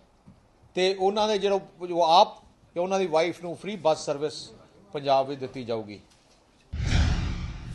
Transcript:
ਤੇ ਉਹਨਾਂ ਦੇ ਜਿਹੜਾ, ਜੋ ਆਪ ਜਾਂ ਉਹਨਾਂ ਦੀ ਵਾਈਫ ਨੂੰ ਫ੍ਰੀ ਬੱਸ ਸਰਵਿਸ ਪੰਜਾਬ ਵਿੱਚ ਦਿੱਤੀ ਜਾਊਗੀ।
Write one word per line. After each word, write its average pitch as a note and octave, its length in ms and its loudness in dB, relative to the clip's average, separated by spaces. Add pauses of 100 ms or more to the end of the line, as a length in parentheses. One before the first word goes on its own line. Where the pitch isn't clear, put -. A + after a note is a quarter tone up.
(760)
ਤੇ F#3 200 2
ਉਹਨਾਂ G#3 320 0
ਦੇ G#3+ 100 2
ਜਿਹੜਾ, G3 220 2 (280)
ਜੋ E3+ 160 0
ਆਪ E3+ 380 6 (340)
ਜਾਂ E3+ 80 -2
ਉਹਨਾਂ F#3+ 160 0
ਦੀ F#3+ 60 0
ਵਾਈਫ E3 360 0
ਨੂੰ E3+ 140 -10
ਫ੍ਰੀ G3 200 -10
ਬੱਸ D#3 300 0
ਸਰਵਿਸ D3 460 -6 (420)
ਪੰਜਾਬ C3+ 340 2
ਵਿੱਚ C#3 120 -8
ਦਿੱਤੀ C3 240 -10
ਜਾਊਗੀ। A2 380 -8 (1700)